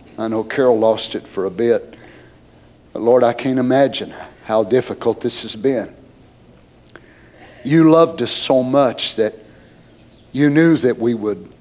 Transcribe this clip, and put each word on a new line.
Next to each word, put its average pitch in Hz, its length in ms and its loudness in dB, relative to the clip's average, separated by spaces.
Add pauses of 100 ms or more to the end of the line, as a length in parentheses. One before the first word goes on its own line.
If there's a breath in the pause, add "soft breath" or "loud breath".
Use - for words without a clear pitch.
(160)
I 113 120 -6
know 110 160 -4
Carol 123 340 2
lost 110 360 0
it - 120 -10
for 95 180 -8
a 95 60 -4
bit. 110 460 -2 (960 loud breath)
But - 100 -10
Lord, 123 200 4
I 120 120 0
can't 131 240 -4
imagine 127 560 0 (300 loud breath)
how 110 200 0
difficult 113 560 -2
this - 220 -6
has 113 140 -12
been. 113 380 -4 (1700 loud breath)
You 160 260 4
loved 165 320 4
us 117 80 -4
so 131 320 0
much 127 540 0
that 107 180 -2 (1000 soft breath)
you 147 160 2
knew 156 280 4
that 120 220 0
we 120 160 0
would 104 460 -6